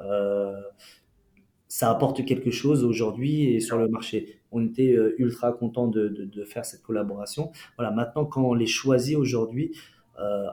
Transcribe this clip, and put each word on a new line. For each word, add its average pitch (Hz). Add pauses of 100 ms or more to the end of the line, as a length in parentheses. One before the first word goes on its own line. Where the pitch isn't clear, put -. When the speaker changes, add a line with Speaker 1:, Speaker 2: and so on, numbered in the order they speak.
Speaker 1:
Euh, 101 (1120)
ça 117
apporte -
quelque 123
chose 139
aujourd'hui 120
et 110
sur 117
Speaker 2:
Ouais. 113
Speaker 1:
le 110
marché. - (100)
On 117
était, 127
euh, 110
ultra 123
contents 120
de, 107
de, 101
de 101
faire -
cette -
collaboration. 104 (240)
Voilà, 117
maintenant, 120
quand 135
on 123
les 117
choisit 131
aujourd'hui, 120 (460)
euh, 101